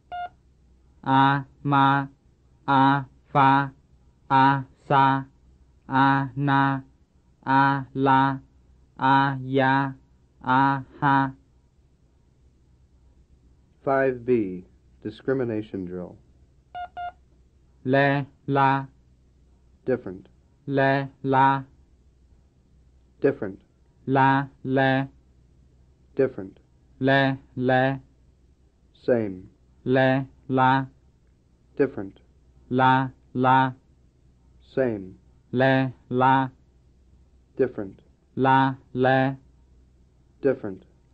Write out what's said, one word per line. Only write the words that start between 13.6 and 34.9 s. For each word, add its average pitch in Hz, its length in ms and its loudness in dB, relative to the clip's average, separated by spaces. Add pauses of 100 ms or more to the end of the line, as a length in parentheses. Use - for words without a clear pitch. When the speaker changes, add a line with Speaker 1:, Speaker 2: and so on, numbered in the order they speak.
Speaker 2:
Five 135 400 -2
B, 101 400 -2 (380)
discrimination 107 840 -6
drill. 90 320 -12 (1700)
Speaker 1:
Le, 139 420 0 (200)
la. 135 400 0 (1000)
Speaker 2:
Different. 120 420 -6 (380)
Speaker 1:
Le, 135 420 0 (140)
la. 135 420 0 (1600)
Speaker 2:
Different. 110 360 -2 (480)
Speaker 1:
La, 135 420 2 (140)
le. 135 460 0 (1080)
Speaker 2:
Different. 113 460 -4 (400)
Speaker 1:
Le, 135 380 2 (180)
le. 131 420 0 (920)
Speaker 2:
Same. 101 560 -4 (360)
Speaker 1:
Le, 131 420 0 (220)
la. 131 380 0 (920)
Speaker 2:
Different. 107 420 -4 (480)
Speaker 1:
La, 131 400 2 (240)
la. 131 400 2 (880)
Speaker 2:
Same. 104 540 -6 (380)